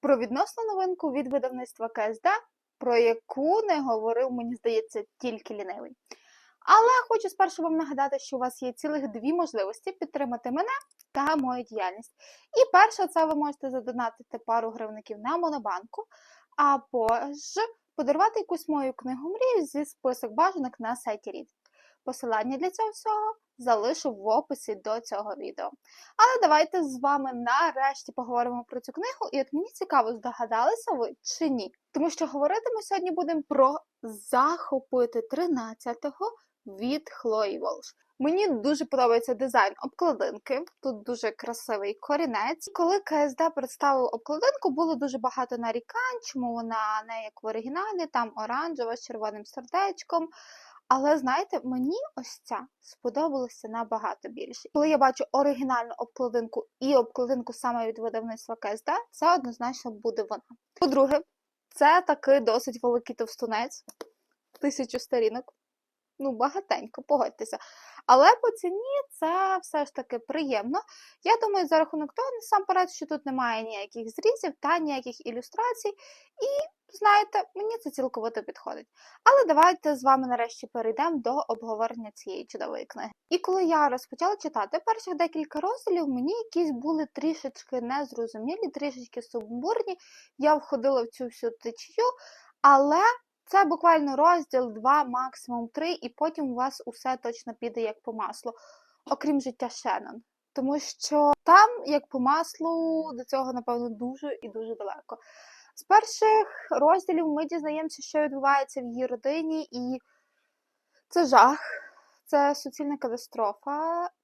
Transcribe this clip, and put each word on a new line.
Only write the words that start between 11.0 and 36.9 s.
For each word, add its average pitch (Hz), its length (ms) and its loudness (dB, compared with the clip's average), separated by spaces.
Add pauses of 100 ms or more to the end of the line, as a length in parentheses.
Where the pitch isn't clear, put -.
та 294 240 0
мою 247 260 -4
діяльність. 208 500 -8 (480)
І 508 120 6
перша, 403 340 6
це 320 180 2
ви 311 100 0
можете 294 360 -4
задонатити 240 680 -6
пару 226 320 -2
гривників 214 480 -12
на 254 180 -2
Монобанку, 269 680 -4 (520)
або 269 520 2 (260)
ж 294 260 -8 (360)
подарувати 330 440 2
якусь - 280 -6
мою 277 240 -2
книгу 262 360 -8
мрію 440 380 2
зі 285 180 -4
список 247 480 -4
бажаних 311 460 0
на 233 180 -4
сайті 214 340 -8
Reading. - 240 -14 (500)
Посилання 240 520 -2
для 339 140 -2
цього 440 200 -2
всього 427 460 -2 (220)
залишу 247 540 0
в 196 160 -6
описі 247 460 -2
до 214 260 -4
цього 214 340 -8
відео. - 360 -8 (460)
Але 494 260 6
давайте 311 420 4
з 254 160 -6
вами 277 340 0
нарешті 262 800 0
поговоримо 240 560 -2
про 247 120 -8
цю 247 120 -16
книгу, 440 400 -6
і 277 80 0
от 269 120 -4
мені 339 160 -2
цікаво, 269 440 0
здогадалися 240 800 -2
ви 247 200 -2 (100)
чи - 260 -4
ні. 226 240 -4 (200)
Тому 320 180 0
що - 160 -4
говорити 311 500 0
ми 415 60 -4
сьогодні 370 280 -2
будемо 320 380 -2
про 269 300 4 (240)
"Захопити 247 1200 0
тринадцятого" 269 1080 -4 (360)
від 247 440 -6